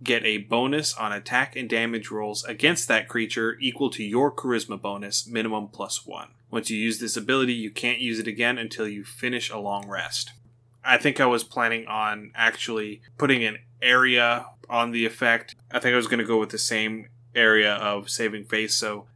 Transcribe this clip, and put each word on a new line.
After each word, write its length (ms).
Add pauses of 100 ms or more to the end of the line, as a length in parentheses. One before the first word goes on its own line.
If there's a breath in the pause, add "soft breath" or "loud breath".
get 220
a 120
bonus 580
on 180
attack 440
and 120
damage 420
rolls 340
against 420
that 220
creature 520
equal 300
to 140
your 260
charisma 500
bonus, 460
minimum 420
plus 380
one. 220 (220)
Once 200
you 60
use 240
this 160
ability, 380
you 160
can't 300
use 200
it 80
again 300
until 280
you 160
finish 480
a 80
long 300
rest. 420 (540)
I 140
think 220
I 60
was 160
planning 440
on 480
actually 680 (160)
putting 260
an 160 (220)
area 640 (220)
on 220
the 160
effect. 480 (160)
I 80
think 160
I 20
was 100
gonna 180
go 140
with 120
the 80
same 480 (280)
area 400
of 360
saving 340
face, 300
so, 420